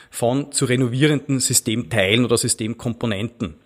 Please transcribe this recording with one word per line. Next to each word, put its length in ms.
von 420
zu 140
renovierenden 760
Systemteilen 840
oder 140
Systemkomponenten. 1300